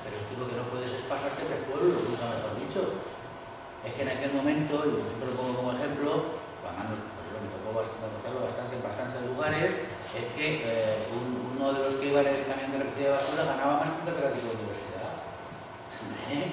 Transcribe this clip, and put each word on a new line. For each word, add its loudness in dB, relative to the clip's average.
pero -6
tú -4
lo -2
que -2
no -2
puedes -2
es -4
pasarte 0
del -2
pueblo, 6
nunca 0
mejor -2
dicho. 0
Es -6
que -2
en 0
aquel 0
momento, 4
y 6
yo -2
siempre -2
lo -2
pongo 0
como 2
ejemplo, 0
además -4
nos, -4
pues, -8
me -4
tocó -6
bast-, -2
negociarlo -4
bastante, -2
en -4
bastantes -2
lugares, 2
es -2
que, 0
eh, 4
un, -2
uno 4
de 2
los 2
que 2
iba 8
en 6
el 4
camión -2
de 2
recogida 2
de 6
basura 2
ganaba 4
más 2
que -2
un 0
catedrático 2
de -2
universidad. -4
<laughs> -8
¿Eh? 2